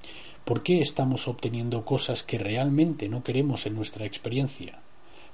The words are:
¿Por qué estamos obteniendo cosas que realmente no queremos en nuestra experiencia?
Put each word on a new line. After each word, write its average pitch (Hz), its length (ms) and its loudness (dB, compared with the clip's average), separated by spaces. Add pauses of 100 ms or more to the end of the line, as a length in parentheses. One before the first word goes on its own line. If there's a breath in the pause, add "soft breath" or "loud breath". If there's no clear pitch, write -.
(440 loud breath)
¿Por 117 180 0
qué 180 180 6
estamos 131 460 2
obteniendo 120 580 -2
cosas 131 380 0
que - 160 -2
realmente 139 720 4
no 120 160 -2
queremos 131 420 2
en 107 80 -2
nuestra 107 320 -4
experiencia? 117 720 -2 (560 loud breath)